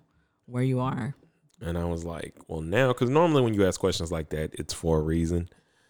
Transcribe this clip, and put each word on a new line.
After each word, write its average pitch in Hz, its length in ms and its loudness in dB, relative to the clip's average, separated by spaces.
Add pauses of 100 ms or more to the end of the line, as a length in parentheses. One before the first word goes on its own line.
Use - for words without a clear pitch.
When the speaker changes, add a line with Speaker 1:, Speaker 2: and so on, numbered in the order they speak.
(460)
Speaker 1:
where 123 180 -2
you 131 160 2
are." 123 360 -4 (460)
Speaker 2:
And 85 160 -4
I 85 80 -2
was 85 200 -4
like, 82 300 -10 (120)
"Well, 80 140 -6
now," 117 320 2
'cause 123 160 0
normally 156 320 4
when 117 120 2
you 98 120 4
ask 90 140 2
questions 87 320 -2
like 80 180 -6
that, 78 240 -4
it's - 200 -10
for 80 260 2
a 76 40 0
reason. 82 460 0 (400)